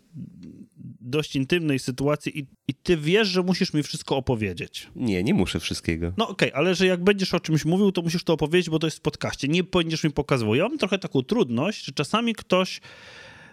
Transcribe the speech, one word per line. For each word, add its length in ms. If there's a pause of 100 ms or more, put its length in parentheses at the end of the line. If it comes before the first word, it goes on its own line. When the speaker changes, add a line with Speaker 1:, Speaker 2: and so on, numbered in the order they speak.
(1000)
Speaker 1:
dość 360
intymnej 420
sytuacji 600
i, 80 (220)
i 60
ty 220
wiesz, 320
że 140
musisz 300
mi 100
wszystko 340
opowiedzieć. 800
Speaker 2:
Nie, 260
nie 120
muszę 260
wszystkiego. 560
Speaker 1:
No 120
okej, 260
ale 200
że 120
jak 180
będziesz 300
o 60
czymś 240
mówił, 280
to 100
musisz 220
to 80
opowiedzieć, 380
bo 80
to 80
jest 100
w 40
podcaście. 480
Nie 160
będziesz 400
mi 60
pokazywał. 440
Ja 140
mam 100
trochę 200
taką 240
trudność, 600
że 80
czasami 420
ktoś, 460 (720)